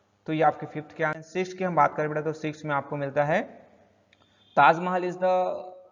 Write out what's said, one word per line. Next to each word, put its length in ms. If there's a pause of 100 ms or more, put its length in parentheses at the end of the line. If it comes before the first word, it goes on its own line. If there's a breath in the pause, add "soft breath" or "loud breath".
(260)
तो 60
ये 100
आपके 240
fifth 260
के 120
आंसर। 160
सिक्स 320
की 120
हम 100
बात 200
करें 140
बेटा, 120
तो 120
सिक्स 320
में 100
आपको 220
मिलता 280
है, 180 (1120 soft breath)
"ताजमहल 460
is 140
the 380 (380)